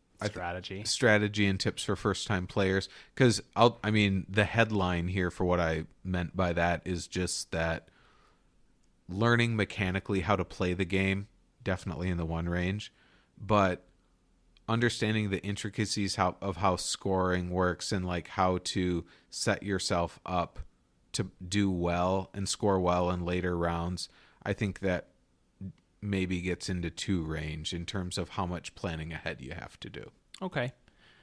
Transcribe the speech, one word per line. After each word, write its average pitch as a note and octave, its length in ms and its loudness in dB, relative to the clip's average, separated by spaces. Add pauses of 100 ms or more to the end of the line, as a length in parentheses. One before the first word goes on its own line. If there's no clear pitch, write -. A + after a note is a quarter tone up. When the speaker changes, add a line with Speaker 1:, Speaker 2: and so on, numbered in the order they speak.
(220)
Speaker 1:
I G2+ 40 -4
th- G#2 80 -4
Speaker 2:
Strategy. F#2 500 -8
Speaker 1:
strategy G#2 640 4
and G2 140 2
tips - 240 -2
for G2+ 120 -2
first-time F#2+ 500 -2
players. F#2+ 440 0 (260)
'Cause B2 260 4 (140)
I'll, A#2 280 6
I A2 80 0
mean, G2+ 360 4
the G2+ 160 2
headline F#2+ 640 2
here F2+ 240 0
for - 140 -2
what F2+ 160 4
I D#2+ 240 0 (180)
meant F2+ 320 -4
by F2+ 180 2
that E2+ 320 2
is F2 220 -4
just - 440 -4
that E2 360 -2 (1200)
learning A#2 480 4
mechanically F#2+ 640 0
how G2+ 140 4
to F2+ 100 0
play F2+ 280 -2
the F#2 120 0
game, G2 420 0 (360)
definitely F#2 460 -4
in F2 80 0
the E2+ 80 -2
one E2 220 -2
range, F2+ 460 -2 (440)
but G2 480 2 (800)
understanding A2 640 2
the F#2+ 140 -2
intricacies G2+ 720 -2
how, F#2 260 2
of F#2+ 160 -4
how F#2+ 180 2
scoring F2+ 760 0
works F2+ 420 0
and, F#2 140 0
like, F2+ 240 -4
how F#2 340 2
to F2+ 400 0 (260)
set - 340 -2
yourself F#2 640 -2
up F2 340 -2 (520)
to G2 200 -4 (140)
do G2 260 2
well F2+ 640 0
and G2 140 -4
score G2 320 2
well F2+ 300 4
in F2+ 160 -2
later F2+ 320 0
rounds, E2+ 520 -2 (340)
I G2+ 100 -2
think G2 260 -4
that F#2 280 0 (920)
maybe F#2 380 0
gets F2 300 -4
into F2 200 -2
two F2+ 340 -2
range D#2 500 -6
in E2+ 120 -6
terms F2+ 320 -6
of F2+ 120 -4
how G2 160 -4
much F2 300 -6
planning D#2+ 360 -6
ahead D#2+ 300 -8
you B1+ 120 -12
have - 260 -14
to - 100 -14
do. - 220 -14 (300)
Speaker 2:
Okay. C3+ 300 -4 (520)